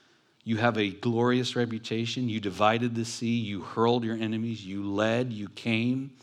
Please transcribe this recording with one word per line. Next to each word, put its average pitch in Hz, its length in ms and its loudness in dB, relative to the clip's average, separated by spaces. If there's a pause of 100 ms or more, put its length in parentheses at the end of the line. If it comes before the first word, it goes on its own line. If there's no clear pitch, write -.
(440)
you 110 140 0
have 113 180 4
a 104 140 2
glorious 120 680 2
reputation, 117 720 -2
you 110 120 -2
divided 107 540 2
the 113 120 -2
sea, 117 320 -2
you 101 240 -4
hurled 117 420 2
your 113 120 -2
enemies, 110 500 -4
you 98 180 -6
led, 113 480 0
you 104 160 -8
came, 123 640 -2 (120)